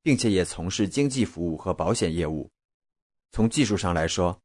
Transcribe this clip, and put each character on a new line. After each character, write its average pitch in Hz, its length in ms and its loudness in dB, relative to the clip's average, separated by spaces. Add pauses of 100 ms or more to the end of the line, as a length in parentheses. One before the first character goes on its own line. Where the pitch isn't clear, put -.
并 170 160 2
且 113 140 2
也 90 140 4
从 87 260 -6
事 101 160 0
经 139 220 0
济 127 160 0
服 85 260 -4
务 78 60 -4
和 92 160 -4
保 85 200 0
险 87 200 0
业 85 120 0
务。 76 240 -6 (800)
从 110 180 2
技 135 160 2
术 101 100 0
上 90 180 0
来 82 140 0
说 87 380 -2